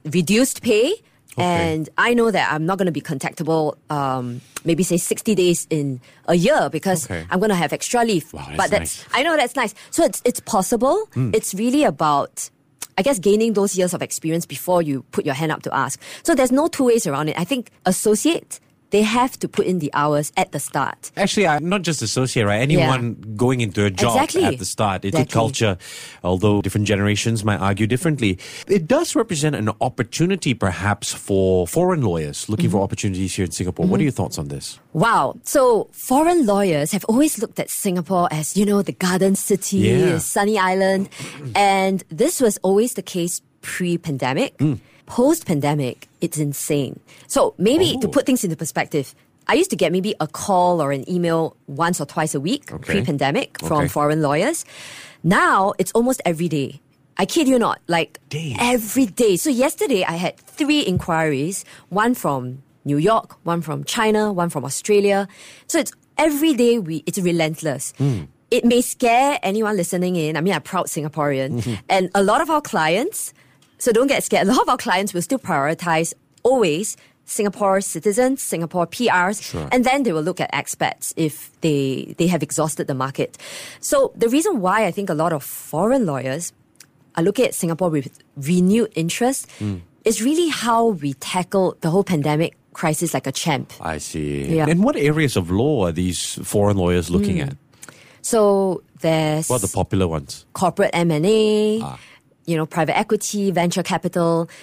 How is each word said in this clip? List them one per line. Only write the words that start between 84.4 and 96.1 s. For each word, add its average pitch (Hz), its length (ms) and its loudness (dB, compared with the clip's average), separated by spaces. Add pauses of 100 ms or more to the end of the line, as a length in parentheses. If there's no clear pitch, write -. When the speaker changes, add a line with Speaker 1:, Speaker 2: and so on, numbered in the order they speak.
Speaker 1:
why 196 260 2
I 170 60 -2
think 202 180 -6
a 165 40 -2
lot 160 180 0
of 143 100 -2
foreign 220 640 -2
lawyers 135 460 -6 (640)
are 165 80 0
looking 208 220 2
at - 80 -4
Singapore 170 360 -2
with 143 180 -2 (280)
renewed 180 580 2
interest 233 540 -2 (120)
Speaker 2:
Mm. 101 200 -4 (240)
Speaker 1:
is 214 180 0
really 311 260 2
how 233 380 0 (160)
we 139 120 -4
tackle 185 640 -2
the 165 100 -2
whole 190 140 2
pandemic 151 500 0 (200)
crisis 160 380 -2
like 135 140 -4
a 165 60 -4
champ. 139 480 -4
Speaker 2:
I 80 180 -6
see. 73 460 -6 (120)
Speaker 1:
Yeah. 156 140 2
Speaker 2:
And 175 140 2
what 294 120 0
areas 151 400 0
of 87 140 0
law 113 360 2
are 85 60 0
these 87 520 -4